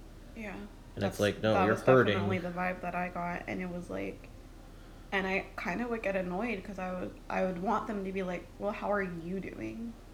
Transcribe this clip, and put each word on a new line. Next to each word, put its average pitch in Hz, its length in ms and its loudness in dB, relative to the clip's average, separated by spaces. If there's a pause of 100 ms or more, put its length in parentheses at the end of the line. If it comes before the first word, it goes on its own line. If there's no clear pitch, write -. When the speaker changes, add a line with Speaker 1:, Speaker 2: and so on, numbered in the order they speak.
(360)
Speaker 1:
Yeah. 208 180 -8
Speaker 2:
And - 500 -6
it's - 140 0
Speaker 1:
That's, - 20 2
Speaker 2:
like, 101 220 4
"No, 110 120 6
Speaker 1:
that 98 100 8
Speaker 2:
you're 107 100 8
Speaker 1:
was 98 80 0
definitely 104 560 8
Speaker 2:
hurting." 175 140 -4
Speaker 1:
the 175 60 -4
vibe 180 220 0
that 180 140 -4
I 180 140 -2
got, 175 380 -4
and 185 140 -4
it 185 100 -4
was 175 200 -6
like, - 380 -6 (840)
and 190 140 2
I 190 200 0 (120)
kinda 208 300 0
would 226 140 -2
get 196 140 2
annoyed 190 480 -2
'cause 190 140 -8
I 185 220 -4
would, 202 100 -4 (180)
I 190 160 2
would 185 160 0
want 202 280 2
them 208 160 -2
to 190 80 -4
be 190 100 -2
like, 180 240 -4 (120)
"Well, 202 140 0
how 208 200 -2
are 202 100 4
you 175 380 -4
doing?" 113 520 -6 (220)